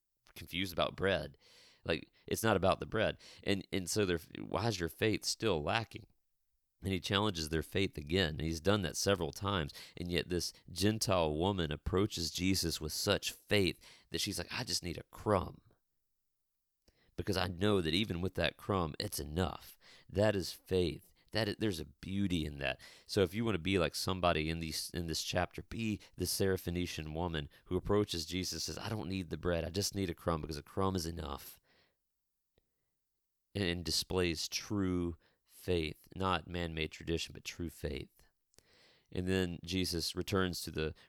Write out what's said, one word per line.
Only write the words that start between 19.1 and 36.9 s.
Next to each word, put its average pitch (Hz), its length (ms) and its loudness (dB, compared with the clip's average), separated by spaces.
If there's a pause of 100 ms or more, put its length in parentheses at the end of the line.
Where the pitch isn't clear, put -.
enough." 76 580 -2 (320)
That 104 260 4
is 87 160 -2
faith. - 560 0 (260)
That 110 140 0
is, 101 120 -2
there's 95 200 0
a 76 60 -6 (160)
beauty 90 440 0
in 73 120 -6
that. 67 220 -2 (260)
So - 160 2
if 87 120 4
you 113 120 -2
want 110 100 2
to 85 40 0
be 92 180 2
like 80 180 2
somebody 87 540 2
in 82 100 -2
these, 78 340 -4
in 85 140 -2
this 78 160 -2
chapter, - 460 -2
be 110 300 -2 (180)
the 90 80 -2
Syrophoenician 87 880 0
woman 80 340 -2 (180)
who 90 120 0
approaches 90 480 2
Jesus 87 420 -4
and 80 80 -6
says, - 80 -10
"I 104 60 -6
don't 98 180 -4
need 92 220 -4
the 82 80 -4
bread. 82 260 0
I 82 60 -4
just 95 240 -2
need 98 160 0
a 82 60 -4
crumb 82 260 0
because 76 160 -6
a 73 60 -10
crumb 95 320 0
is 85 100 -2
enough." 80 540 -8 (1900)
And, 101 100 0
and 87 220 0
displays 85 640 0
true 90 680 0 (340)
faith, 85 480 -2 (180)
not 92 320 0
man-made 82 440 -2